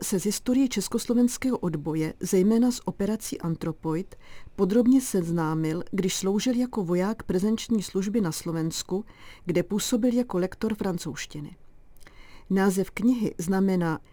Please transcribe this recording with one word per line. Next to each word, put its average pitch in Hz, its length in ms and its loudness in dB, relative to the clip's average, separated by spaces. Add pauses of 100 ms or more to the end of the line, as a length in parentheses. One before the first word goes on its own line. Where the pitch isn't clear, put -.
se 190 160 0
z 156 40 -8
historie 254 440 2
československého 240 880 0
odboje, 156 640 -2
zejména 220 520 4
z 240 140 -4
operací 202 560 -4
Anthropoid, 165 720 -4 (400)
podrobně 240 460 6
seznámil, 165 920 0
když 185 240 0
sloužil 208 400 0
jako 247 280 -2
voják 180 400 0
prezenční 208 600 0
služby 196 380 -2
na 170 100 0
Slovensku, 165 760 -4 (400)
kde 175 180 2
působil 220 500 0
jako 247 240 0
lektor 196 380 -2
francouzštiny. 175 800 -6 (920)
Název 190 420 2
knihy 240 460 0
znamená 185 640 2 (140)